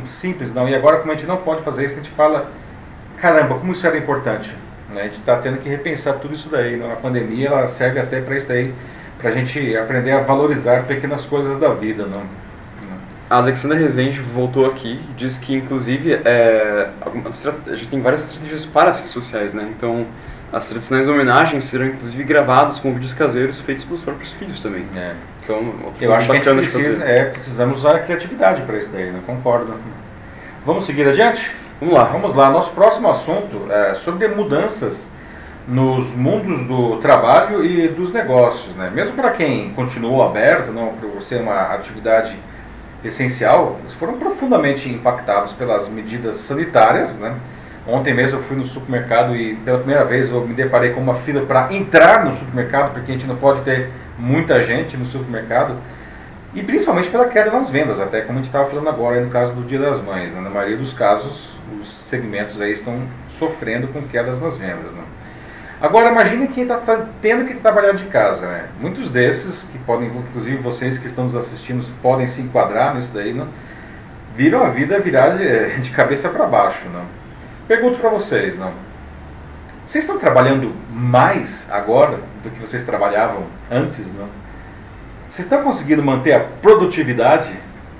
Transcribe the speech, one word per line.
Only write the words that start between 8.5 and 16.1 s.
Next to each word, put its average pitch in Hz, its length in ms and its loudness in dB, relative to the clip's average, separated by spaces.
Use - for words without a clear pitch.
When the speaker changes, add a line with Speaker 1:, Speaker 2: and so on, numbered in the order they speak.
Speaker 1:
pra 120 120 0
gente 127 440 -2
aprender 120 380 0
a 139 80 6
valorizar 131 600 2
pequenas 143 420 -4
coisas 139 340 -2
da 143 140 4
vida, 104 320 -4
não? 98 160 -8
Speaker 2:
A 120 100 4
Alexandra 135 380 2
Rezende 135 440 2
voltou 127 460 0
aqui, 131 340 -4
diz 127 220 -6
que, - 180 -8
inclusive, 131 680 -2